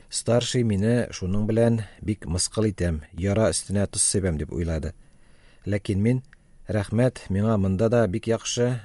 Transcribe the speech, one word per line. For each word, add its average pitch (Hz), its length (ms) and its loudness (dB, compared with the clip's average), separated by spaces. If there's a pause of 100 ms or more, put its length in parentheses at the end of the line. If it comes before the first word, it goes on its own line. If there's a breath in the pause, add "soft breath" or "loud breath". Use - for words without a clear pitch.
Старший 120 540 0
мине 110 480 2
шуның 101 380 -2
белән 113 340 4 (180 loud breath)
бик - 300 -4
мыскыл 104 400 0
итәм, 85 320 -2 (100)
яра 98 380 2
өстенә 98 380 -2
тоз - 180 -2
сибәм 92 320 0
дип 73 140 -6
уйлады. 80 420 -4 (720 soft breath)
Ләкин 98 340 -2
мин: 123 220 2 (460 soft breath)
«Рәхмәт, 107 600 0
миңа 104 300 2
монда 95 300 2
да 117 180 4
бик 101 220 -4
яхшы, 120 560 -2